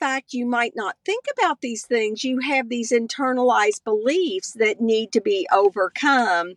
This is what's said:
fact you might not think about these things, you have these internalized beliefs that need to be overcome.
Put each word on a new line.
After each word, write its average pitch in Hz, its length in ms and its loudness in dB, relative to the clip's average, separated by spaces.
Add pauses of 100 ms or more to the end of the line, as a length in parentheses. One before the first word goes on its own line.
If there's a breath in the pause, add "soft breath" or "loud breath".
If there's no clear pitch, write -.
fact 269 320 -4
you 247 140 -4
might 240 280 0
not 196 300 -6
think 440 200 -4 (140)
about 349 220 0
these 233 260 -8
things, 220 380 -2
you 254 160 -2
have 262 280 -2
these 240 220 -4
internalized 247 920 2
beliefs 240 680 0
that 220 260 0
need 220 320 0
to 220 80 2
be 196 320 0
overcome. 196 1040 2